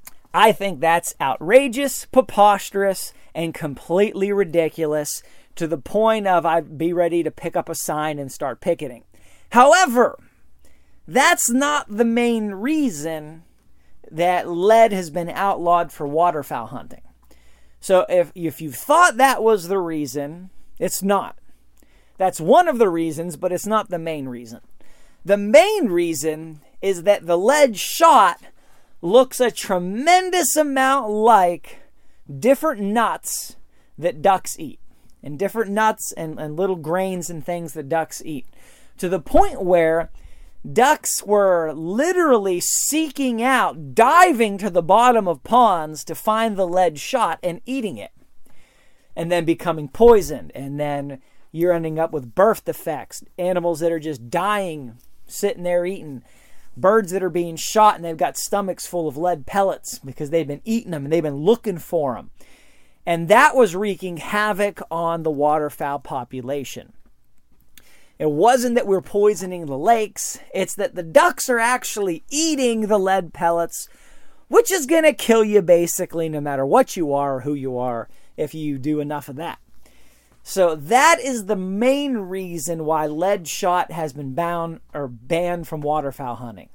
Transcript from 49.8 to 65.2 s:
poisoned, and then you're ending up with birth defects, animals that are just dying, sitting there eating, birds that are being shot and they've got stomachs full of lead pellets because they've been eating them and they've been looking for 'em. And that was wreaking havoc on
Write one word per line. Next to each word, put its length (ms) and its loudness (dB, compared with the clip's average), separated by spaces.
poisoned, 640 4
and 260 -8
then 400 -6
you're 220 2
ending 260 -4
up 120 -2
with 220 -8
birth 320 2
defects, 580 -8
animals 440 -2
that 100 0
are 80 -2
just 300 -8
dying, 680 -4
sitting 360 -4
there 220 0
eating, 380 -10
birds 340 2
that 120 -4
are 60 -2
being 280 -4
shot 380 4
and 100 -12
they've 100 -8
got 220 -2
stomachs 500 -6
full 200 -4
of 100 -6
lead 280 -2
pellets 540 -2
because 300 -10
they've 180 0
been 160 -10
eating 280 -4
them 120 -6
and 80 -8
they've 100 2
been 140 -4
looking 420 0
for 400 -4
'em. 140 -14
And 220 -2
that 280 6
was 200 4
wreaking 420 -6
havoc 640 -4
on 340 -4